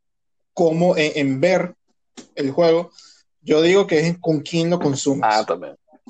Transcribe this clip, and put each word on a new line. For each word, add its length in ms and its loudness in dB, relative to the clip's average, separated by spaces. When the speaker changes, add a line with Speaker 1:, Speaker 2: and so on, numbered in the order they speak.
Speaker 1:
cómo, 440 2
en, 200 0
en 240 -2
ver 340 0
el 160 -4
juego, 400 0
yo 200 0
digo 260 4
que 120 0
es 80 2
en 140 -2
con 200 -2
quién 300 -2
lo 80 0
consumes. 460 -2
Speaker 2:
Ah, 200 2
también. 320 -8